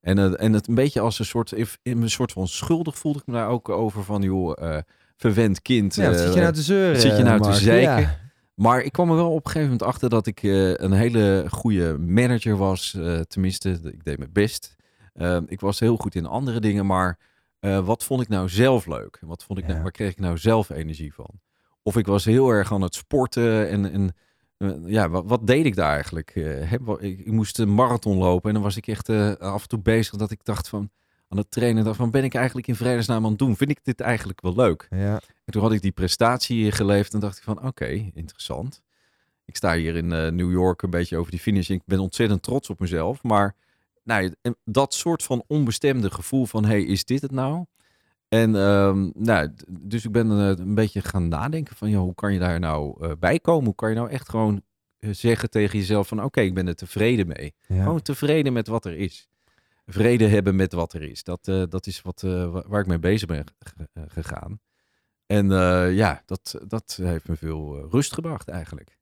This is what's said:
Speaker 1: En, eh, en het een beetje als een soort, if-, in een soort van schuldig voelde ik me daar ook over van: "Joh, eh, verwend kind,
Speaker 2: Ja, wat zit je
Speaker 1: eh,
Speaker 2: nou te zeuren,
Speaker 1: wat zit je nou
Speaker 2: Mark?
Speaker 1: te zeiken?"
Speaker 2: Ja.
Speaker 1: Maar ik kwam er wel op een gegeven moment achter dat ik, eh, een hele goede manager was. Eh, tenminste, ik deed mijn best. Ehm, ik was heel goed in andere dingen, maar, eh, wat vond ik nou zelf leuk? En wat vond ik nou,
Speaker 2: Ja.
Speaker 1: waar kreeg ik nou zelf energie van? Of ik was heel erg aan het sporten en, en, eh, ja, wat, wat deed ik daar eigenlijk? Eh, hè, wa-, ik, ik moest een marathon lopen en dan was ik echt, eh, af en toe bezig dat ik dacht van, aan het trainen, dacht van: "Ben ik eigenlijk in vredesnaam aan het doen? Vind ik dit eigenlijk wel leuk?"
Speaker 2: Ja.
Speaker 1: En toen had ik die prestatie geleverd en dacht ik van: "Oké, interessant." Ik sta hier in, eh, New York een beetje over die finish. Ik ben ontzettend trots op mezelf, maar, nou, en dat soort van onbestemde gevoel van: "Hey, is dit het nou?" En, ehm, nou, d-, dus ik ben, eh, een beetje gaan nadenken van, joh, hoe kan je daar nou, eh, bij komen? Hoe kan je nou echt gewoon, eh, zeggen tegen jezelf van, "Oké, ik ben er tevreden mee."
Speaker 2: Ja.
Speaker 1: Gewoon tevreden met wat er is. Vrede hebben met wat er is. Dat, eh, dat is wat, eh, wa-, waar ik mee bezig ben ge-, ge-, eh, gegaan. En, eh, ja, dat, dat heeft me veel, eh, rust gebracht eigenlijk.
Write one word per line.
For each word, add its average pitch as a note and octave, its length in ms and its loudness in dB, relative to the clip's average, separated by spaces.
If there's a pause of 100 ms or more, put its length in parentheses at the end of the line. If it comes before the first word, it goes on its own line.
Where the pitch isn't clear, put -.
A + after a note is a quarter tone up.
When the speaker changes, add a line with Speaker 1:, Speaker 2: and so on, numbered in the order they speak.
Speaker 1:
En, F#2+ 180 2
eh, F#2+ 260 2
en A2 80 4
het G#2 160 2
een A#2 60 2
beetje C3 260 2
als A2 180 0
een A2+ 60 -2
soort, A#2 280 -4
if-, A2 300 -6
in A#2 200 -2
een A2+ 80 0
soort A#2+ 220 -2
van F#2 160 -4
schuldig E3 500 -4
voelde D3 200 -2
ik - 80 -14
me B2+ 60 -6
daar A#2 160 -2
ook A#2+ 200 -2
over G#2 360 -2
van: G2+ 180 -2
"Joh, F#2 300 0 (240)
eh, - 20 -2 (380)
verwend G#2+ 460 2
kind, A2 320 2
Speaker 2:
Ja, G2 140 2
wat F2 100 4
zit F2 100 4
je F2+ 60 4
Speaker 1:
eh, F3+ 60 6
Speaker 2:
nou E3+ 140 4
te D#3 80 -4
zeuren, F#3 300 2
Speaker 1:
wat C3 80 4
zit A2 160 6
je B2 60 6
nou A#2 160 6
Speaker 2:
Mark? G#2 140 4
Speaker 1:
te G2+ 80 4
zeiken?" A#2 400 6
Speaker 2:
Ja. D2+ 200 2 (340)
Speaker 1:
Maar A#2+ 260 4
ik - 120 -4
kwam F3 180 2
er D#3+ 60 4
wel E3+ 140 2
op D#3 140 -2
een - 60 -6
gegeven D#3 200 0
moment A#2 120 0
achter B2 260 0
dat A2+ 180 2
ik, - 160 -6
eh, F#2+ 320 4
een F#2+ 180 0
hele G2+ 580 4
goede F2 480 0
manager G#2+ 580 2
was. F#2+ 380 -2
Eh, E2+ 260 -2
tenminste, F#2 500 -4
ik E2 340 -8
deed C#2+ 140 -6
mijn C#2+ 140 -12
best. - 420 0 (400)
Ehm, F2 320 -2
ik G2 140 -12
was G2 200 -2
heel A2+ 160 2
goed G#2 180 -6
in E2 120 -4
andere A2+ 340 -4
dingen, G#2 260 2
maar, F#2 320 0 (420)
eh, G2 260 0
wat A2+ 180 0
vond B2+ 180 -2
ik A2 60 -4
nou F#2+ 200 0
zelf A#2 380 2
leuk? A1+ 340 -10
En D#2 80 -18
wat E2 160 -14
vond F#2+ 140 -8
ik F2 60 -8
nou, E2 120 -2
Speaker 2:
Ja. D#2+ 60 -2
Speaker 1:
waar F2 100 -4
kreeg G#2 180 -4
ik - 100 -10
nou F2 180 -2
zelf A2 320 2
energie D#2 440 -10
van? - 160 -20 (520)
Of G#2 140 -2
ik G#2+ 100 2
was G2+ 180 2
heel B2 260 6
erg G#2 220 2
aan G2+ 100 0
het F2+ 120 -4
sporten A#2 720 0
en, G2 240 -2
en, F#2+ 220 -2 (420)
eh, G2 140 -4 (160)
ja, G2+ 220 2
wat, E2+ 180 -2
wat A2+ 200 0
deed C3+ 180 4
ik A#2+ 120 0
daar D#2 160 2
eigenlijk? D2 420 -6
Eh, E2 100 -4 (260)
hè, A2 100 -2
wa-, A2+ 200 -6
ik, F#2+ 180 -8
ik G2+ 140 -8
moest A2 260 0
een G#2 160 2
marathon A2+ 440 2
lopen F#2 300 2
en G#2 60 0
dan G#2+ 100 0
was G2+ 120 -2
ik A2 100 -12
echt, G#2+ 220 -8
eh, G#2 260 2
af G2 280 -8
en - 60 -20
toe A2+ 120 -6
bezig A2 360 0
dat G#2 140 -4
ik - 140 -14
dacht G2+ 240 -6
van, G#2 220 -6 (380)
aan G2 100 -4
het G#2 120 -4
trainen, A2+ 340 2
dacht G#2+ 120 -2
van: A#2+ 140 -2
"Ben C3 140 2
ik B2+ 100 -4
eigenlijk B2 320 -2
in A#2+ 100 -2
vredesnaam A#2 480 0
aan G#2+ 60 2
het G#2+ 80 0
doen? B2+ 180 2
Vind C#3 140 0
ik D3 120 -2
dit - 180 -4
eigenlijk A2+ 400 -4
wel F2+ 140 -2
leuk?" G2+ 360 2
Speaker 2:
Ja. G2+ 300 -2 (240)
Speaker 1:
En - 80 -12
toen G#2 100 0
had A2 100 4
ik G#2+ 100 2
die G2 100 0
prestatie A2+ 800 0
geleverd G2+ 420 0
en G#2 60 -2
dacht G2+ 160 -6
ik - 60 -20
van: A2 240 -6
"Oké, F#2+ 480 -6
interessant." D#2+ 680 -10 (600)
Ik - 120 -16
sta F2+ 180 0
hier E2 220 -2
in, E2+ 160 -2
eh, D#2+ 180 -2
New F2 200 -2
York F2+ 320 2
een F#2 80 -4
beetje F2 260 -2
over E2 140 -4
die E2+ 100 -8
finish. G2 300 0
Ik F#2 140 -2
ben G2 140 0
ontzettend G2 440 0
trots B2+ 280 -6
op F2+ 100 -10
mezelf, F2+ 420 -4
maar, G2+ 320 2 (500)
nou, F#2+ 380 -2
en A#2+ 220 -4
dat C3+ 300 0
soort E3+ 280 -4
van B2 240 -4
onbestemde C3 640 0
gevoel C3 360 -2
van: A2 180 -2
"Hey, G#2 180 2
is F2+ 220 0
dit C3+ 180 -2
het C3+ 80 -4
nou?" C3+ 340 -4 (680)
En, A2 240 4
ehm, G2 580 4
nou, G#2 400 2
d-, G#1+ 140 -20
dus G2+ 360 -8
ik A2+ 80 -8
ben, A2+ 180 2
eh, G2+ 180 2
een F#2+ 260 0
beetje G#2 280 0
gaan F2 260 -2
nadenken C#3 480 -4
van, G#2+ 140 -4
joh, G2+ 120 2
hoe F#2 120 -2
kan G2+ 180 -2
je G2 60 2
daar F2 220 0
nou, D2+ 460 -4
eh, E2 120 -4
bij F#2 220 2
komen? D#3+ 240 0
Hoe G#2+ 100 0
kan - 140 -4
je A2 60 0
nou A2+ 160 -4
echt C3+ 180 -10
gewoon, G#2+ 340 0 (360)
eh, G#2 140 -8
zeggen A#2 380 0
tegen G#2 280 0
jezelf G2+ 300 0
van, G#2+ 160 -6
"Oké, C#3 160 -2
ik F#2+ 140 0
ben F#2 140 -2
er E2+ 60 -2
tevreden G#2 520 0
mee." D2 280 -10 (120)
Speaker 2:
Ja. F#2 160 0
Speaker 1:
Gewoon D#3 200 0
tevreden D3 500 0
met A#2 140 -2
wat A2+ 180 -4
er E2+ 120 -8
is. F2+ 320 -8 (580)
Vrede A2 400 4
hebben G2+ 300 4
met F#2+ 160 2
wat E2+ 200 -4
er D#2+ 100 -10
is. C#2+ 220 -14
Dat, - 240 -10
eh, F#2+ 200 0
dat F2+ 180 -8
is F#2+ 160 -12
wat, - 200 -12
eh, F2+ 300 -4
wa-, F2+ 140 -6
waar G#2 140 -2
ik G2 60 -2
mee E2+ 120 0
bezig F#2+ 300 0
ben D2+ 160 -4
ge-, - 140 -20
ge-, - 340 -18
eh, D#2+ 140 -16
gegaan. - 540 -10 (680)
En, G2+ 260 2
eh, F2+ 440 4
ja, G2+ 300 2
dat, - 420 -12
dat - 340 -10
heeft E2+ 260 -4
me E2 80 -4
veel, D#2 420 -8
eh, D2 120 -14
rust C#3+ 240 0
gebracht E3 340 -10
eigenlijk. D#2+ 540 -14